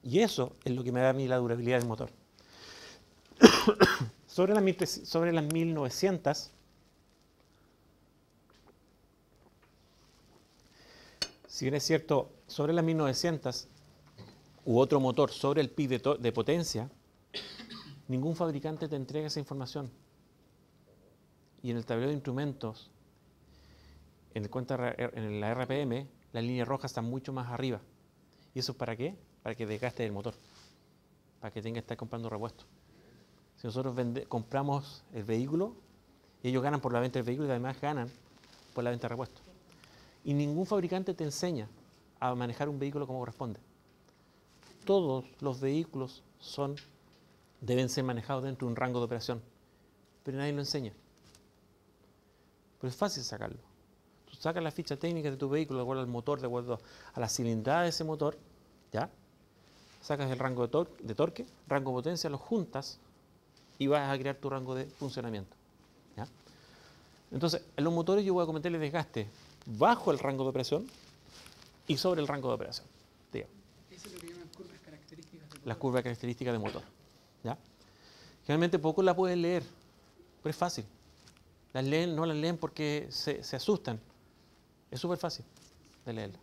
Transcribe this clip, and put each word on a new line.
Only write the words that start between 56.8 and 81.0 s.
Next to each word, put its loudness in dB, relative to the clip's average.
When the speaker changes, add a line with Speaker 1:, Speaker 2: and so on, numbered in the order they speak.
Speaker 1:
a -8
la -2
cilindrada 0
de 2
ese -4
motor, -2
¿ya? -2
Sacas -2
el -2
rango 0
de 0
tor-, 0
de -8
torque, 0
rango 0
de -2
potencia, -4
los -6
juntas -4
y 0
vas 4
a 0
crear -2
tu -6
rango -4
de -4
funcionamiento, -8
¿ya? -8
Entonces, 0
en 0
los 2
motores 2
yo 2
voy 4
a 4
cometerle -2
desgaste -2
bajo 4
el 2
rango -2
de 2
operación -2
y 0
sobre 2
el 0
rango -4
de 2
operación, -8
digamos. -8
Speaker 2:
Eso -20
es -18
lo -16
que -16
llaman -16
curvas -18
características -20
de -20
motor. -12
Speaker 1:
Las -4
curvas 0
características -4
de -2
motor, -6
¿ya? -6
Generalmente 4
poco 2
la 6
pueden 2
leer, 2
pero -2
es -4
fácil. -2